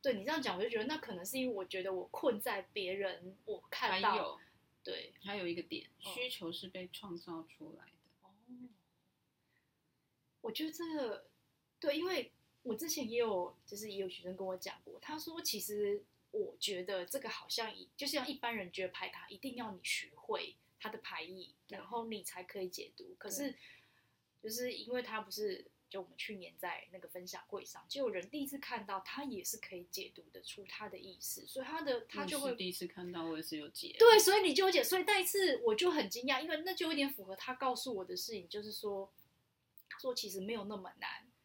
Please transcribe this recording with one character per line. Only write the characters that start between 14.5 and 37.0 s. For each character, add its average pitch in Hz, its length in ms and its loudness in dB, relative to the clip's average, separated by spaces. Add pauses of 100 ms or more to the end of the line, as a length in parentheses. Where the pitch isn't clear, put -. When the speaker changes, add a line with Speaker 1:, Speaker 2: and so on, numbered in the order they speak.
Speaker 1:
讲 185 280 -8
过， - 160 -14
他 - 180 -6
说 330 240 -8
其 220 180 -2
实 208 440 0 (260)
我 208 300 -2
觉 185 240 -2
得 185 220 -2
这 269 120 -6
个 233 100 -4
好 - 220 -8
像 220 260 -2
一， 185 220 -16
就 285 80 -4
像 277 220 0
一 277 80 -4
般 233 200 -2
人 180 160 -4
觉 190 120 -4
得 185 60 0
牌 185 200 -6
卡 - 200 -14
一 202 80 -14
定 247 180 -6
要 220 160 -6
你 180 100 -12
学 - 340 -2
会 - 400 -4 (240)
它 220 100 -4
的 214 100 -8
牌 165 240 -8
意， 180 320 -12 (100)
Speaker 2:
对。 208 120 -10
Speaker 1:
然 - 100 -12
后 233 180 -2
你 214 180 -4
才 185 200 -8
可 190 180 -6
以 185 60 0
解 - 280 -8
读。 - 220 -16
可 208 120 -8
是， 269 220 0
Speaker 2:
对。 - 60 -12 (840)
Speaker 1:
就 220 60 -6
是 247 240 -2
因 240 200 -6
为 247 80 2
他 220 200 -4
不 202 100 -10
是， 202 340 -2 (240)
就 196 100 -6
我 180 80 -8
们 - 80 -20
去 - 200 -6
年 175 240 -12
在 170 320 -6
那 185 80 -14
个 175 80 -16
分 180 180 -10
享 185 220 -10
会 - 180 -6
上， - 240 -14
就 277 140 -2
有 233 80 4
人 185 180 -2
第 285 140 -2
一 - 20 0
次 277 140 -6
看 220 260 -4
到， 196 140 -2
他 269 240 -6
也 220 200 -4
是 - 140 -2
可 - 180 -10
以 175 100 -10
解 - 280 -6
读 - 180 -18
得 190 120 -14
出 - 260 -12
他 214 180 -8
的 185 120 -10
意 185 200 -14
思， - 280 -4
所 262 160 -6
以 - 20 -4
他 311 160 -2
的， 254 200 2
他 196 260 -4
就 285 120 2
会 277 60 0
Speaker 2:
我 262 60 2
是 233 40 0
第 190 120 -2
一 180 40 0
次 175 140 -4
看 175 260 -6
到， 170 140 -2
我 165 120 0
也 160 40 -4
是 160 160 -4
有 147 120 -6
解。 - 280 -8
Speaker 1:
对， 440 220 12
所 392 180 8
以 381 60 6
你 311 100 6
就 381 120 6
有 381 60 8
解， 320 120 8
所 370 160 4
以 359 80 2
那 415 120 6
一 370 40 2
次 359 400 4
我 220 100 6
就 349 160 6
很 294 180 4
惊 247 200 -4
讶， 262 120 4
因 311 80 -4
为 311 160 0
那 370 120 0
就 330 140 0
有 320 40 2
点 277 160 4